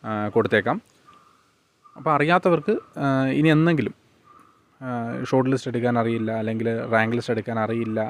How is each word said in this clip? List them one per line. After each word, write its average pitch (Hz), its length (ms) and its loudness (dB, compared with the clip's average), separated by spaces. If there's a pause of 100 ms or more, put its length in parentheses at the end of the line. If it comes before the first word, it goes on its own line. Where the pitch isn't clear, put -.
ആ, 110 40 -6 (240)
കൊടുത്തേക്കാം. 113 440 2 (1160)
അപ്പോൾ 151 200 -4
അറിയാത്തവർക്ക്, 175 580 2 (280)
ആ, 139 40 0 (320)
ഇനി 156 180 6
എന്തെങ്കിലും, 156 380 2 (840)
ആ, 131 80 -10 (420)
ഷോർട്ട് 131 220 2
ലിസ്റ്റ് 123 200 -4
എടുക്കാൻ 120 300 0
അറിയില്ല 113 280 -2 (120)
അല്ലെങ്കിൽ 110 260 -2 (260)
റാങ്ക് 110 220 2
ലിസ്റ്റ് 113 200 -2
എടുക്കാൻ 113 280 -4
അറിയില്ല 110 340 -4 (100)